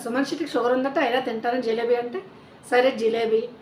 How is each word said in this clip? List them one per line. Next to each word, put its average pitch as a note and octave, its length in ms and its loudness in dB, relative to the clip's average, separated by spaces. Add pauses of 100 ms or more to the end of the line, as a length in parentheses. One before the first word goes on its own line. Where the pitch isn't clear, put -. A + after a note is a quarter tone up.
సుమన్ B3+ 200 0
శెట్టికి D4+ 260 -6
షుగర్ B3 220 2
ఉందట, C4+ 260 0
అయినా C4 220 2
తింటారని A#3+ 420 -2
జిలేబీ A3+ 320 0
అంటే A#3+ 280 -4 (480)
సరే B3+ 200 6
జిలేబీ. A3+ 580 0 (140)